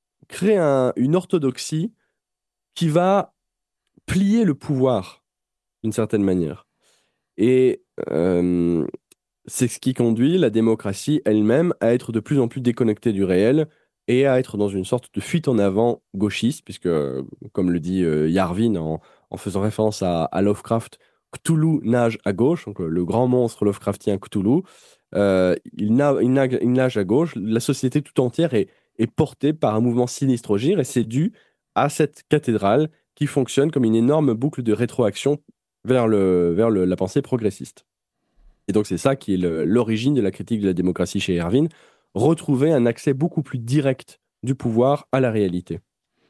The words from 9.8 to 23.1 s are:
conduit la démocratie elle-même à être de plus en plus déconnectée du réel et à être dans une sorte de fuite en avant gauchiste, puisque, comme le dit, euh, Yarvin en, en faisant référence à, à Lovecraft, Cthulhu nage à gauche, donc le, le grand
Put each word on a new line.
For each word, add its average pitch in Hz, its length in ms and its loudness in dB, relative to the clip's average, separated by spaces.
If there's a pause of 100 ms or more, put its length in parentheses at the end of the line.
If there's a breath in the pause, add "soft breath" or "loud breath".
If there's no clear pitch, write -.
conduit 123 440 2
la 156 120 2
démocratie 110 760 0
elle-même 110 540 2
à 117 140 2
être 120 180 -2
de 113 80 -2
plus 139 200 -2
en 120 80 2
plus 131 140 -8
déconnectée 117 500 0
du 98 120 -2
réel 107 440 2 (400 soft breath)
et 127 200 2
à 127 120 2
être 123 180 -4
dans 104 100 0
une 98 180 -4
sorte - 280 -4
de - 80 -4
fuite - 260 -4
en 127 100 2
avant 104 460 0 (100)
gauchiste, 104 500 -2
puisque, - 260 -8 (640)
comme 90 180 0
le 87 80 -2
dit, 90 240 -2
euh, 78 260 0
Yarvin 95 460 0
en, 80 240 -6 (300 soft breath)
en - 80 -10
faisant 95 240 -6
référence 107 420 -2
à, 85 220 -2
à - 160 -4
Lovecraft, 104 580 -2 (320)
Cthulhu 160 520 0
nage 117 420 0
à 101 80 0
gauche, 135 320 0
donc 104 140 -12
le, 85 100 -4
le 85 160 -2
grand 113 220 0